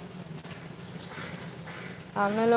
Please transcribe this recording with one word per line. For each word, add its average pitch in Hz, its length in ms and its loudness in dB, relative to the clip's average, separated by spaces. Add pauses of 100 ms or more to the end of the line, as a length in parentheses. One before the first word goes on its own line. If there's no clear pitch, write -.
(2250)
ఆన్‌లైన్లో 220 340 8